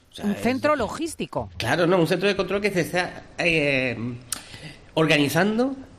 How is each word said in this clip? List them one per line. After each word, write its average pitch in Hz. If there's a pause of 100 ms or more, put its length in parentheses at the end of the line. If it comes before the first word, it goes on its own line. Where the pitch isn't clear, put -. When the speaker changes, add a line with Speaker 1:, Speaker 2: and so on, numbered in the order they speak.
(120)
Speaker 1:
O -
sea, -
Speaker 2:
un 202
Speaker 1:
es 196
Speaker 2:
centro 262
logístico. 220
Speaker 1:
Claro, 151
no, 185
un 165
centro 180
de 202
control 196
que 208
se 175
está, - (140)
eh, 143 (1000)
organizando 165 (240)